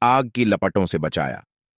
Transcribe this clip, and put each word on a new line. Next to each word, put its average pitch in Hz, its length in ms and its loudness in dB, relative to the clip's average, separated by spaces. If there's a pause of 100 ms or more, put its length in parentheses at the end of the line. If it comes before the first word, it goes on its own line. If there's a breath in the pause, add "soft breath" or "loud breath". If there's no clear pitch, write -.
आग 123 260 2
की 123 160 0
लपटों 98 400 0
से 87 120 -4
बचाया। 76 460 -4 (360)